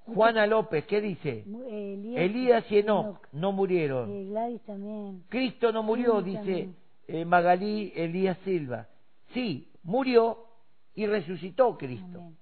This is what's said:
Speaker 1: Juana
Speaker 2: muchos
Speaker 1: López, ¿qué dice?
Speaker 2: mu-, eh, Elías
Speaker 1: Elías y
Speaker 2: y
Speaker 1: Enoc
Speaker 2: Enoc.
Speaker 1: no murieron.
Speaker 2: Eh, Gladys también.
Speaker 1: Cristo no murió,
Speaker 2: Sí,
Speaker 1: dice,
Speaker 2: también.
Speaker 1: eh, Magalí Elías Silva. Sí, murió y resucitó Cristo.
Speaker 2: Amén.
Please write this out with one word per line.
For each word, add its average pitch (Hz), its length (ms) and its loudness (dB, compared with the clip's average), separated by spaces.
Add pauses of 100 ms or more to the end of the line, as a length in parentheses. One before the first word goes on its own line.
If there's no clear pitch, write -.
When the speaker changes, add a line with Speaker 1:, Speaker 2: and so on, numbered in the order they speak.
Speaker 1:
Juana 220 400 4
Speaker 2:
muchos 208 40 4
Speaker 1:
López, 208 360 2
¿qué 208 160 2
dice? 143 440 -4
Speaker 2:
mu-, 220 180 -12
eh, 208 300 -8
Elías 208 280 -4
Speaker 1:
Elías 226 480 4
y 214 40 0
Speaker 2:
y 208 40 8
Speaker 1:
Enoc 208 280 4
Speaker 2:
Enoc. - 260 -12
Speaker 1:
no 180 200 -2
murieron. 160 580 0
Speaker 2:
Eh, 202 140 -8
Gladys 220 380 -6
también. 202 680 -12
Speaker 1:
Cristo 233 440 0
no 220 100 0
murió, 226 380 2
Speaker 2:
Sí, 180 100 -4
Speaker 1:
dice, 220 80 -4
Speaker 2:
también. 190 380 -4 (320)
Speaker 1:
eh, 165 180 -4
Magalí 180 680 2
Elías 175 500 -2
Silva. 139 440 -4 (460)
Sí, 202 360 -4 (120)
murió 233 640 2 (480)
y 208 120 -2
resucitó 190 720 0
Cristo. 127 420 -10
Speaker 2:
Amén. 170 220 -18